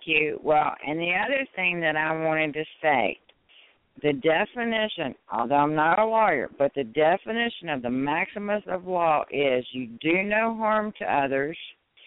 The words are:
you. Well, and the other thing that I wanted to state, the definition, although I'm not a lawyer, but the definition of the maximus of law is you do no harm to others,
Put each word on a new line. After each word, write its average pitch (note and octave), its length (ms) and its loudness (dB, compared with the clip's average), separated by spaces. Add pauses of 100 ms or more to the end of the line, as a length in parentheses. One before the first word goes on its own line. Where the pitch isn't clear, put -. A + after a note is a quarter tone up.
you. D3+ 340 0
Well, D3+ 320 2 (140)
and D3+ 100 -2
the E3+ 160 -2
other C4 320 -2 (120)
thing F3 240 -2
that D#3 160 0
I D#3 160 0
wanted D#3 400 0
to D#3 100 -6 (160)
state, B2+ 400 2 (840)
the D3 120 2
definition, G#3 1000 -2 (160)
although A#2+ 260 0
I'm D3 200 4
not E3 240 4
a A3 60 4
lawyer, G#3 520 2
but C#3 160 2
the C3+ 120 -2
definition F#3 840 0
of C#3 140 -4
the A#2+ 80 -4
maximus F#3 800 -2
of F3+ 200 -6
law E3+ 420 2
is C3 440 0
you B2+ 140 -6 (120)
do E3+ 240 2
no A3 320 0
harm G#3+ 440 -2
to A#2 140 -2
others, C#3 440 0 (500)